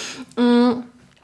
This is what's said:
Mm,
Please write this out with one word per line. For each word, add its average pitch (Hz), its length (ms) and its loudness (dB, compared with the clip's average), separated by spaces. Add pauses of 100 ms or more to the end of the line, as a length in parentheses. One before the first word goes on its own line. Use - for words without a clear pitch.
(380)
Mm, 240 460 2 (400)